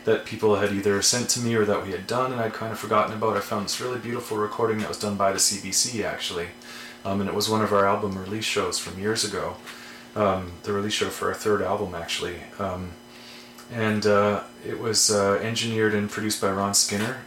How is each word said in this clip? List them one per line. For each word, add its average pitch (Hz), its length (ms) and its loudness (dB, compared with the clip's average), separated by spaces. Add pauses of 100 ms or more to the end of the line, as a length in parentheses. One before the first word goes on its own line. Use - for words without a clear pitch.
that 107 220 2
people 107 300 4
had 98 140 2
either 101 300 2
sent 120 300 2
to 123 100 2
me 117 140 0
or 110 100 4
that 101 200 2
we 98 80 -4
had 92 140 -6
done 127 260 0
and 123 80 -4
I'd 113 120 -2
kind 110 200 -6
of 101 60 -6
forgotten 120 360 2
about. 107 220 2
I 101 40 2
found 101 240 -2
this - 160 -4
really 123 180 -4
beautiful 113 380 -4
recording 107 420 0
that 104 100 -2
was - 100 -6
done 104 180 -2
by 98 160 4
the 95 60 -2
C 101 240 2
B 98 100 -6
C, 117 320 0
actually, 87 440 -4 (580)
um, 98 140 0
and 98 80 0
it - 60 -2
was 104 140 0
one 110 140 2
of 104 100 2
our 101 160 6
album 104 300 0
release 101 260 -4
shows - 340 0
from 92 220 -8
years 107 240 0
ago, 90 320 -4 (580)
um, 95 380 2 (100)
the 104 100 -4
release 101 200 0
show - 160 0
for - 200 -4
our - 60 -2
third 104 280 2
album, 95 320 -2
actually, 87 420 -6 (240)
um, 92 300 -4 (840)
and, 107 340 2
uh, 104 340 6 (240)
it - 140 -6
was, 110 320 2
uh, 101 320 4
engineered 113 520 0
and 104 160 0
produced 107 300 -2
by 101 100 2
Ron 101 240 0
Skinner, 113 520 0